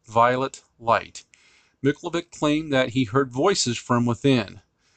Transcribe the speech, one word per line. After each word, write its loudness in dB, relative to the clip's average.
violet 0
light. -2
Michalvik -4
claimed -2
that 2
he 0
heard 0
voices 0
from 0
within. 0